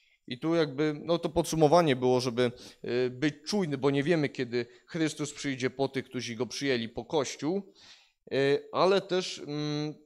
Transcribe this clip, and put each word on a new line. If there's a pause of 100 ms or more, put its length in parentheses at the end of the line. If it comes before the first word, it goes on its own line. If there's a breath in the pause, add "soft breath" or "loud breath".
(280 soft breath)
I
tu
jakby,
no,
to
podsumowanie
było,
żeby, (320 loud breath)
y,
być (120)
czujny,
bo
nie
wiemy,
kiedy (200 loud breath)
Chrystus
przyjdzie
po
tych,
którzy
go
przyjęli,
po
Kościół, (600 loud breath)
y,
ale
też,
mm, (120)